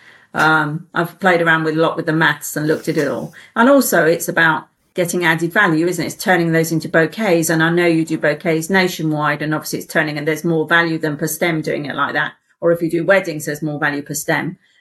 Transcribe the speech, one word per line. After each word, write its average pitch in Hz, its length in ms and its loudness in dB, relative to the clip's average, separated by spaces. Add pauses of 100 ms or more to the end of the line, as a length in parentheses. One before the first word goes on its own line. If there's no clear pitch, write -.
(320)
Um, 151 640 0
I've 170 260 -4
played 175 220 4
around 160 220 2
with 156 120 0
a 160 40 2
lot 160 160 2
with 165 100 -6
the 156 80 0
maths 156 420 0
and 151 100 -4
looked 156 220 -2
at 165 80 0
it 147 100 0
all. 117 280 -6 (200)
And 233 140 4
also 247 380 4
it's 170 220 0
about 165 400 0 (260)
getting 175 320 0
added 165 260 0
value, 170 340 2
isn't 170 160 -2
it? 117 120 -4
It's - 100 -12
turning 170 280 2
those 165 200 2
into 160 160 -2
bouquets. 165 640 0
And 160 120 2
I 165 60 2
know 175 160 2
you 160 220 2
do 156 100 -4
bouquets 160 540 -2
nationwide, 156 720 0
and 156 120 -2
obviously 151 260 -6
it's - 120 -14
turning, 156 240 -2
and 151 100 -6
there's 151 160 -2
more 160 240 0
value 170 300 0
than 156 220 -4
per 165 80 -4
stem 160 340 -2
doing 147 240 -4
it 139 100 -8
like 143 200 -4
that. 147 180 -4 (300)
Or 170 100 4
if 165 80 -2
you 165 100 -2
do 165 140 -2
weddings, 175 400 0
there's 147 160 -8
more 147 180 -4
value 143 220 -2
per 143 140 -10
stem. 147 420 -4 (240)